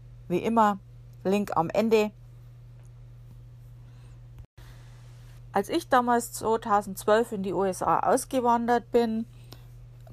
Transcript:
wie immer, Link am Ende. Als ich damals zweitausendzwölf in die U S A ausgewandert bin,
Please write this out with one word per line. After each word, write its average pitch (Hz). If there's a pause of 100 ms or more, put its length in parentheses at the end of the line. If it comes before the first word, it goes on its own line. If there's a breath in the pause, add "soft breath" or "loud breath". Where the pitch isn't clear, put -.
(280)
wie 175
immer, 214 (440)
Link 196
am 165
Ende. 214 (3500 loud breath)
Als 196
ich 330
damals 240
zweitausendzwölf 214
in 208
die 190
U 175
S 190
A 165
ausgewandert 240
bin, 226 (880 loud breath)